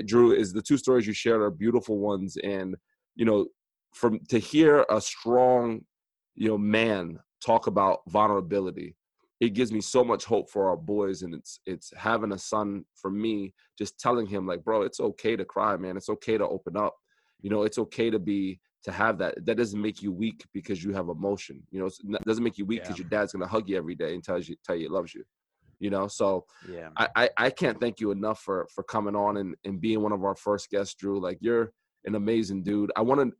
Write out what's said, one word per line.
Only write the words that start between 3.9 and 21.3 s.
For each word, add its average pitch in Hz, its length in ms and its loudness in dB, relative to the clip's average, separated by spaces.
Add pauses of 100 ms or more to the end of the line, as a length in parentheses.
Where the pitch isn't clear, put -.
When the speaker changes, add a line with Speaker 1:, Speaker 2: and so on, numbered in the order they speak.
Speaker 1:
from, 110 280 0 (100)
to 120 80 4
hear 147 520 6
a 107 120 2
strong, 120 800 2 (520)
you 110 140 0
know, 107 100 2
man 104 600 2 (260)
talk 113 220 4
about 95 420 2
vulnerability, 92 880 0 (440)
it 117 100 4
gives 110 220 0
me 107 80 -2
so 127 240 4
much 113 200 0
hope 107 260 0
for 98 180 2
our 90 80 2
boys. 95 460 -2
And 85 120 -8
it's, - 320 -16
it's 92 300 -10
having 107 360 0
a 98 60 -6
son 101 460 -4 (100)
for - 160 -8
me, 104 420 -4 (260)
just - 200 -8
telling 120 280 0
him, 95 200 -4
like, 87 180 -6
"Bro, 110 180 2
it's - 180 -4
okay 113 360 -2
to 95 80 -4
cry, 101 320 0
man. 92 200 -8
It's 95 120 -8
okay 110 300 -2
to 101 80 0
open 90 300 -6
up. 104 180 0 (460)
You 98 100 -6
know, 104 140 2
it's 107 140 -2
okay 113 320 -2
to 110 80 0
be, 95 420 -2 (240)
to 95 80 -8
have 101 260 0
that. 85 260 -4
That 110 120 2
doesn't 104 240 -2
make 107 220 -4
you 98 100 -2
weak 107 400 -6
because 95 320 -8
you 101 80 -4
have 92 160 -4
emotion. 87 640 -4